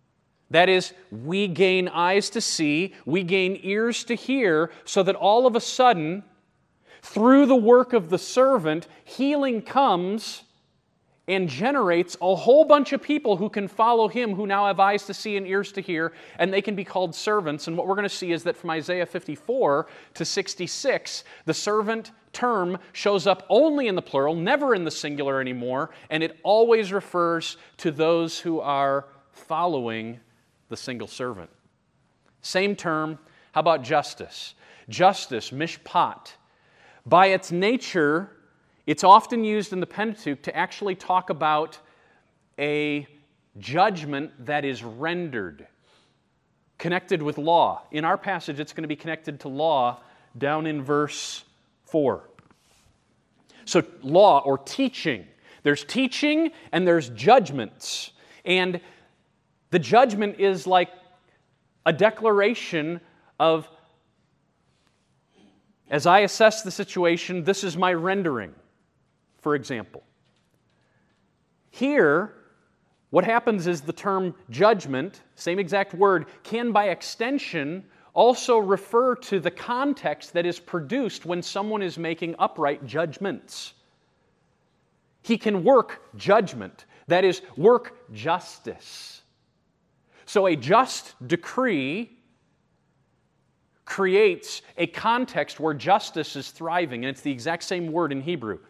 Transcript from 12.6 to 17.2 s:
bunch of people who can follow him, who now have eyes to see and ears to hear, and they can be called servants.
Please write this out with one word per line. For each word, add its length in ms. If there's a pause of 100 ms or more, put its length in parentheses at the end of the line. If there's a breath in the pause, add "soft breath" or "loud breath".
bunch 260
of 100
people 360
who 100
can 180
follow 400
him, 280
who 120
now 200
have 120
eyes 280
to 80
see 240
and 80
ears 260
to 80
hear, 320 (260 loud breath)
and 140
they 80
can 160
be 80
called 300
servants. 520